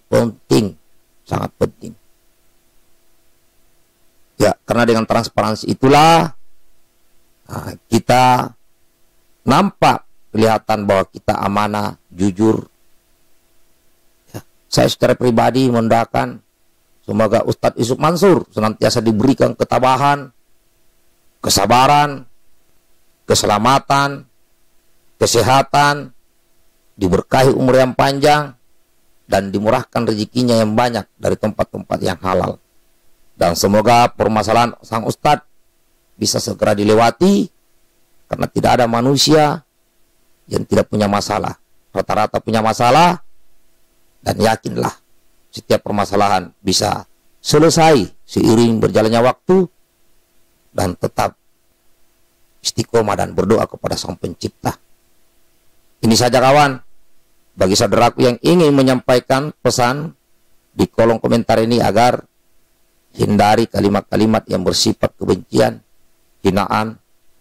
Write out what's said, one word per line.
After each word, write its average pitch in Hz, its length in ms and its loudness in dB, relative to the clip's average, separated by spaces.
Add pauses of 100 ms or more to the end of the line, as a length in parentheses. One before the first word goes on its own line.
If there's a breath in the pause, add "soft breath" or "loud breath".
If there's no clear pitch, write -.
penting, 117 720 -2 (480)
sangat - 320 -8
penting. - 320 -8 (2500)
Ya, 104 240 0
karena 117 240 -2
dengan 113 160 2
transparansi 110 640 -4
itulah, 156 640 4 (1120)
nah, - 320 -14 (160)
kita 123 640 2 (880)
nampak 147 640 0 (220)
kelihatan 107 560 -2
bahwa 98 240 0
kita - 320 -6
amanah, 104 560 -4 (160)
jujur. 101 560 0 (1600)
Ya, - 160 -18 (240)
saya - 160 0
secara 123 320 0
pribadi 120 560 2
mendoakan 117 640 -2 (640)
semoga 107 480 0
Ustadz - 320 -4
Yusuf 120 160 -2
Mansur 165 560 0
senantiasa 110 480 -2
diberikan 117 560 0
ketabahan, 131 720 0 (1120)
kesabaran, 131 880 0 (960)
keselamatan, 135 1040 0 (880)
kesehatan, 139 960 0 (800)
diberkahi 98 560 0
umur 127 320 2
yang 127 160 -2
panjang, 139 560 0 (720)
dan 98 240 -2
dimurahkan 107 560 -2
rezekinya 113 560 -2
yang 107 160 -2
banyak 120 400 -2
dari 95 240 -4
tempat-tempat - 640 -6
yang 95 160 -6
halal. 92 400 -4 (720)
Dan 87 240 -2
semoga 107 560 2
permasalahan 110 720 0
sang 113 240 -6
Ustadz - 380 -2 (720)
bisa 107 180 -4
segera 104 400 -2
dilewati, 117 720 2 (800)
karena - 160 -6
tidak 110 320 -2
ada 120 80 2
manusia 143 800 0 (840)
yang - 160 -6
tidak 104 240 -2
punya 104 160 -2
masalah. 101 560 -4 (320)
Rata-rata 101 480 -2
punya 110 240 -2
masalah, 123 560 2 (1040)
dan - 160 -4
yakinlah 120 500 -2 (600)
setiap - 320 -4
permasalahan 101 720 -2
bisa 98 480 -4 (320)
selesai 156 720 2 (160)
seiring 117 560 2
berjalannya 110 400 0
waktu, 175 480 0 (1040)
dan 92 240 -6
tetap 107 400 -6 (1300)
istiqomah 110 480 -2
dan 92 240 -6
berdoa 98 320 0
kepada - 240 -8
Sang 87 240 -10
Pencipta. - 560 -10 (1300)
Ini 113 160 2
saja 120 240 2
kawan, 139 400 2 (720)
bagi 95 240 0
saudaraku 117 480 0
yang 120 160 0
ingin 160 320 2
menyampaikan 131 880 0
pesan 127 560 -2 (560)
di - 160 -2
kolom 113 320 0
komentar 117 400 0
ini 117 160 0
agar 110 480 0 (880)
hindari 107 560 0
kalimat-kalimat 101 800 -2
yang 95 160 -4
bersifat - 480 -2
kebencian, 101 680 -4 (600)
hinaan, 107 560 -2 (440)